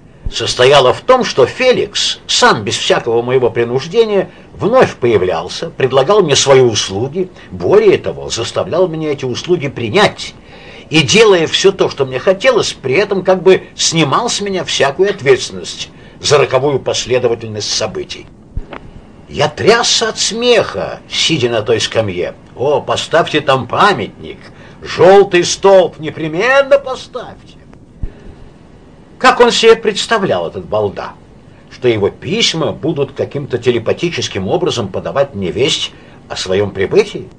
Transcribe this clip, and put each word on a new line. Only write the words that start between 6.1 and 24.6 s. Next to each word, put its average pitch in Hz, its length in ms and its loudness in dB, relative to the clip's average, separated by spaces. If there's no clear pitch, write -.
мне 147 160 2
свои 135 240 6
услуги, 127 720 0
более 151 460 4
того, 71 320 -6
заставлял 117 600 -2
меня 160 220 -6
эти 139 140 -6
услуги 135 440 -2
принять, 123 680 -2
и, 156 100 2
делая 185 460 4
всё - 260 2
то, 185 160 0
что 135 160 -2
мне 127 140 -6
хотелось, 196 560 0
при 127 200 -4
этом 196 300 0
как 185 180 2
бы 180 200 4
снимал 160 540 0
с 214 140 -6
меня 190 220 -4
всякую 139 440 0
ответственность 123 800 -2
за 147 160 2
роковую 131 420 0
последовательность 113 920 -4
событий. 78 540 -8
Я 147 180 0
трясся 220 600 2
от - 80 -8
смеха, 226 840 -2
сидя 127 380 0
на 113 140 -2
той 110 180 0
скамье, 92 540 -4
О, 135 220 0
поставьте 151 600 -2
там 131 280 0
памятник, 117 720 -2